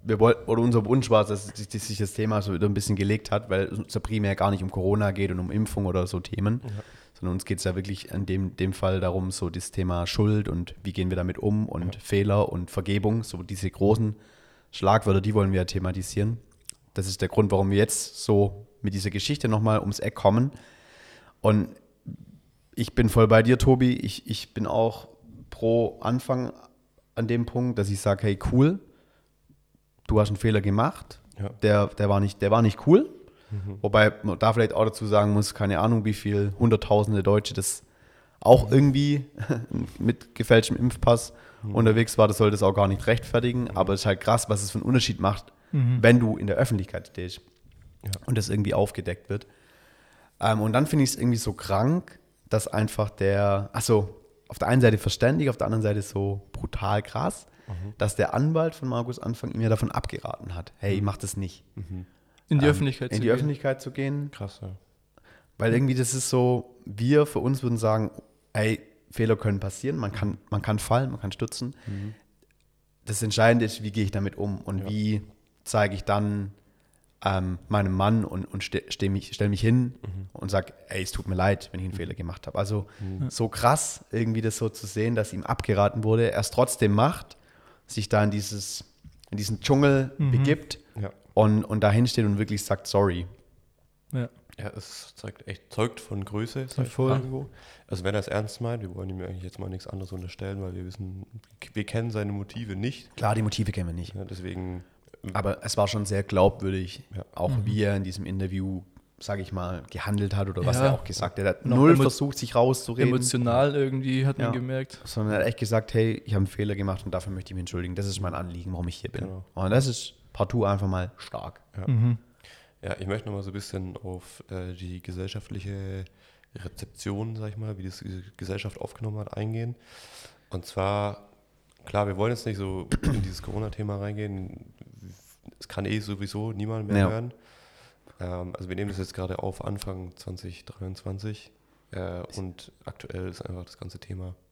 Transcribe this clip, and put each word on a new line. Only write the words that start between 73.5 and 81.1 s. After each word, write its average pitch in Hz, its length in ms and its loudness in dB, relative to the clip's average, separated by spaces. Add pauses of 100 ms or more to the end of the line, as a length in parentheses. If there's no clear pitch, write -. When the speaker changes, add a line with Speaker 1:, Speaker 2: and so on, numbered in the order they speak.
Speaker 1:
ist, 107 180 -4
wie 107 80 -4
gehe 107 120 0
ich 98 80 0
damit 98 260 -2
um 101 240 -4
und 98 180 -4
Speaker 2:
Ja. 98 100 -6
Speaker 1:
wie 107 320 0 (420)
zeige 104 320 0
ich 92 80 -8
dann, 104 480 0 (720)
ähm, 92 420 0
meinem 101 260 2
Mann 104 300 4
und, 92 220 -6
und - 180 -8
ste-, - 260 -4
steh 98 200 -2
mich, 98 240 -4
stell 104 160 0
mich 101 100 0
hin 123 420 4
Speaker 2:
Mhm. 95 300 -10
Speaker 1:
und - 180 -8
sag, 95 240 -2 (140)
ey, 98 160 -4
es 92 80 -8